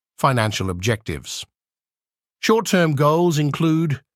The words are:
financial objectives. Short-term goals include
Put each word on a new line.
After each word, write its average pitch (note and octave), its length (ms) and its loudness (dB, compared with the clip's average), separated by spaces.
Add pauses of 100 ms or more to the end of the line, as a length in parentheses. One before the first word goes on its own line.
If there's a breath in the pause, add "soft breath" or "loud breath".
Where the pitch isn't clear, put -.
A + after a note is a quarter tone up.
(180)
financial A2 520 0
objectives. F2+ 760 -6 (920)
Short-term F#3 560 2
goals D#3 420 2
include D#3 640 0 (140)